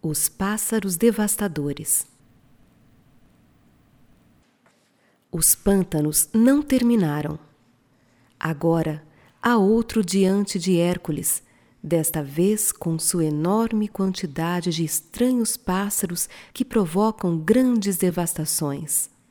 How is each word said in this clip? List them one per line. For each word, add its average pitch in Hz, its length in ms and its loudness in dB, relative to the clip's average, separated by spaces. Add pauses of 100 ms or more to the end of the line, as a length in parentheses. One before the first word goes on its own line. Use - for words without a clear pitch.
Os 151 220 -2
pássaros 196 680 -2
devastadores. 185 1080 0 (3250)
Os 160 240 0
pântanos 175 760 2
não 262 280 6
terminaram. 196 800 2 (1000)
Agora, 160 640 -2 (400)
há 240 140 2
outro 220 480 2
diante 196 560 2
de 175 180 2
Hércules, 175 640 -2 (400)
desta 160 400 -2
vez 175 480 0
com 165 300 -4
sua 170 240 0
enorme 208 640 0
quantidade 175 840 -4
de 160 120 -2
estranhos 240 720 -2
pássaros 190 720 -4 (240)
que - 140 -4
provocam 190 720 0
grandes 214 580 2
devastações. 160 1120 -2 (220)